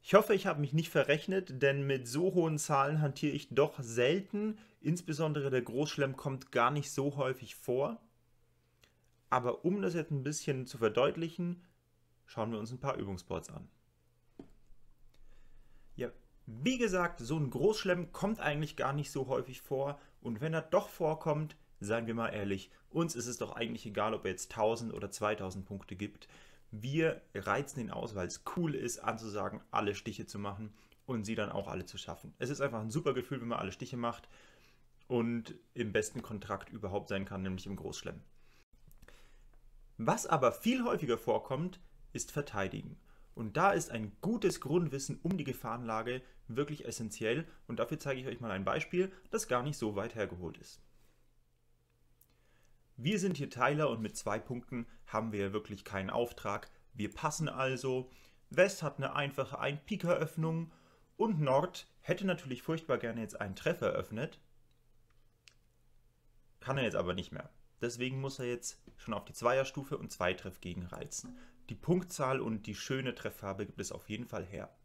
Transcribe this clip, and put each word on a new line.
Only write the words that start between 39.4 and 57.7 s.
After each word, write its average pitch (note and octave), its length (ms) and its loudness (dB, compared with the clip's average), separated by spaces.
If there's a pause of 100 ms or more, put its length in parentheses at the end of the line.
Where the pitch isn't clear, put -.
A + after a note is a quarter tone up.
Was C3 280 2
aber C3 240 6
viel B3+ 320 2
häufiger C3 360 2
vorkommt, C3 600 0 (360)
ist - 180 -6
Verteidigen. G2+ 640 -4 (380)
Und A2 240 -4
da F#3+ 140 8
ist E3 180 0
ein A2 320 -6
gutes G3+ 400 2
Grundwissen D3 600 0
um F3 140 2
die D3+ 80 -2
Gefahrenlage A#2+ 800 -2 (260)
wirklich D3 380 -2
essentiell A#2 600 -2 (200)
und A#2 140 -4
dafür C3+ 180 0
zeige C3+ 240 -2
ich B2+ 40 -6
euch A#2 140 -6
mal A#2 100 -4
ein F#2+ 140 0
Beispiel, F3 480 0 (160)
das - 180 -2
gar B2 160 2
nicht C#3+ 140 -2
so G#2+ 180 0
weit G#2+ 200 -2
hergeholt F2+ 420 -4
ist. - 240 -20 (2250)
Wir E3+ 220 2
sind F3+ 200 2
hier C#3 100 -4
Teiler C#3+ 400 4
und A2+ 140 0
mit G#2+ 140 -4
zwei G#2+ 220 -2
Punkten B2 480 -6 (200)
haben A2 260 -2
wir G2 220 0
wirklich G#2 280 -6
keinen F#2+ 280 -4
Auftrag. A#2 600 -2 (220)
Wir - 200 -4
passen - 360 -2
also. C3 640 -2 (400)